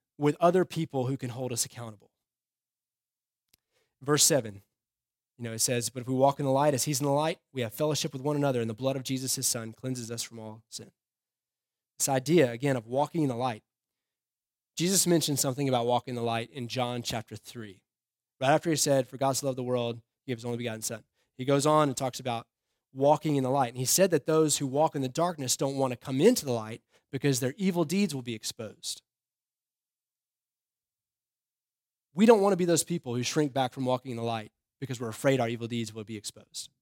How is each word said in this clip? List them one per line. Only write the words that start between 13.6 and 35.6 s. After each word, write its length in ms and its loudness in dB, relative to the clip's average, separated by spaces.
Jesus 280 2
mentioned 340 2
something 280 0
about 180 2
walking 280 0
in 20 -6
the 80 -4
light 280 -4
in 180 -10
John 340 -4
chapter 320 -6
three. 460 -16
Right 120 2
after 180 2
he 80 2
said, 320 2
"For 80 -16
God 180 0
so 120 -4
loved 100 -4
the 60 -6
world, 380 -4
he 60 -6
gave 60 -4
his 80 -12
only 120 -4
begotten 240 -8
son." 220 -8
He 60 -8
goes 220 4
on 240 6
and 80 -4
talks 240 -4
about 260 -6
walking 420 2
in 80 2
the 60 0
light. 200 2
And 80 -12
he 80 -2
said 260 4
that 140 2
those 320 2
who 100 -4
walk 280 0
in 60 -4
the 80 -4
darkness 480 -2
don't 200 -2
want 140 2
to 60 -8
come 240 -2
into 240 6
the 60 -2
light 300 -6
because 280 0
their 180 -2
evil 260 0
deeds 300 0
will 80 -6
be 140 -8
exposed. 680 -10
We 120 4
don't 160 10
want 120 6
to 40 0
be 80 2
those 180 4
people 320 -4
who 80 -2
shrink 300 0
back 200 0
from 120 -4
walking 260 -2
in 60 -8
the 60 -6
light 280 -6
because 220 -8
we're 80 -6
afraid 300 2
our 100 2
evil 180 -6